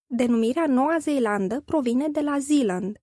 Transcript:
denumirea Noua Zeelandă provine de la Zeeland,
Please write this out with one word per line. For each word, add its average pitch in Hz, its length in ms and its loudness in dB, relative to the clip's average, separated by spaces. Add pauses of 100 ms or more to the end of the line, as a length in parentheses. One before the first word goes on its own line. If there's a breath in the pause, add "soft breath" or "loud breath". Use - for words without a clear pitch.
denumirea 240 600 0
Noua 285 320 2
Zeelandă 226 640 -2
provine 269 480 0
de 302 120 -2
la 294 180 -2
Zeeland, 220 640 0